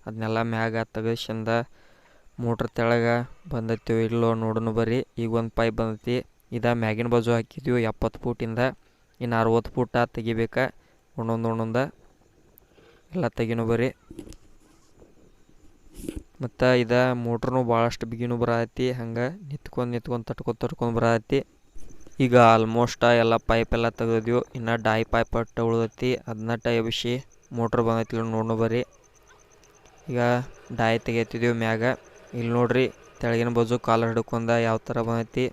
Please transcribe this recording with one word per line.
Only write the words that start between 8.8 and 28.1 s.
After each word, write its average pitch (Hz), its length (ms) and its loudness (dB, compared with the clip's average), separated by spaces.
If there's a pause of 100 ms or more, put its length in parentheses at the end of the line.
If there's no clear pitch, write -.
ಇನ್ನು 117 200 0
ಅರವತ್ತು 113 300 2
ಫೂಟ 123 260 -2
ತೆಗಿಬೇಕ 113 600 -2 (600)
ಒಂದೊಂದು 113 300 -2
ಒಂದೊಂದ. 113 280 -2 (1400)
ಎಲ್ಲ 165 140 -2 (100)
ತೆಗಿನೂ 117 320 -2
ಬರ್ರಿ. 117 200 0 (2500)
ಮತ್ತ - 200 -4 (200)
ಇದ 117 120 0 (300)
ಮೋಟ್ರುನು 123 360 0 (120)
ಭಾಳಷ್ಟು 117 380 2
ಬಿಗಿನೂ 120 320 -4
ಬರಹತ್ತಿ, 117 440 0 (140)
ಹಂಗ 113 180 -6 (320)
ನಿತ್ಕೊಂಡ್ 123 460 -6
ನಿತ್ಕೊಂಡ್ 117 320 -6
ತಟ್ಕೊಂಡ್ 120 340 -6
ತಟ್ಕೊಂಡ್ 117 360 -2
ಬರಹತ್ತಿ. 117 400 2 (840)
ಈಗ 120 100 2 (200)
almost 113 500 2 (180)
ಎಲ್ಲ 113 140 4 (140)
ಪೈಪ್ 113 260 2
ಎಲ್ಲ 117 120 0 (100)
ತೆಗ್ದಿದ್ವು, 113 420 0 (180)
ಇನ್ನ 113 160 -2 (120)
ಡೈ 110 140 2 (120)
ಪೈಪ್ 117 280 0
ಅಟ್ಟ - 280 -6
ಉಳ್ದೈತಿ, 117 420 0 (220)
ಅದ್ನ 110 240 -6
ಅಟ್ಟ 110 100 -8 (140)
ಎಬ್ಬಿಸಿ 117 340 -4 (440)
ಮೋಟ್ರ್ 117 300 0
ಬಂದೈತಿ 113 280 0